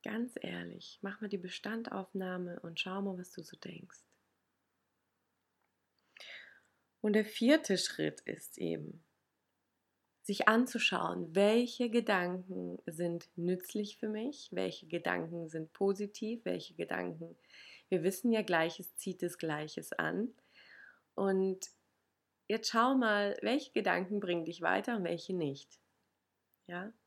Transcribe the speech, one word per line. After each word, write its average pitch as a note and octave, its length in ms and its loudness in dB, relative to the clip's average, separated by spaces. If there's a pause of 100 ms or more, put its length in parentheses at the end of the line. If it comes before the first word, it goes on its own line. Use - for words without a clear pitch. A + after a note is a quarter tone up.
ganz A#3 380 -2
ehrlich, F3 600 -8
mach G3 180 -8
mal G#3+ 80 -6
die G3 80 -4
Bestandaufnahme F#3 1200 -6
und E3+ 200 -8
schau F#3+ 220 -4
mal, F#3+ 160 -2
was F3+ 140 -12
du F3 100 -12
so - 160 -16
denkst. - 420 -14 (3000)
Und G#3+ 100 4
der G#3+ 140 6
vierte B3 500 6
Schritt - 460 -2
ist - 340 -8
eben, E2 480 -4 (1200)
sich - 240 2
anzuschauen, F#3 880 2
welche A#3 540 4
Gedanken F#3 960 0
sind E3+ 500 -2
nützlich F#3 600 -2
für A3 120 -4
mich, A3 440 -6
welche F3+ 340 -4
Gedanken E3+ 640 -2
sind D#3+ 240 -8
positiv, G3+ 720 -2
welche F3+ 300 -6
Gedanken, E3 600 -4 (540)
wir F3 140 2
wissen F#3+ 280 2
ja, A3 120 4
Gleiches E3+ 540 0
zieht - 260 -6
des F3 160 -4
Gleiches D#3 560 -4
an. F3 340 0 (840)
Und F#3+ 560 2 (760)
jetzt A3+ 220 -2
schau A#3+ 260 4
mal, G#3 460 4
welche C4 320 0
Gedanken F#3 480 2
bringen F3 240 0
dich - 160 -6
weiter G3 360 2
und G3 80 0
welche E3+ 280 -2
nicht. D3+ 480 -2 (840)
Ja? F3+ 260 -8 (140)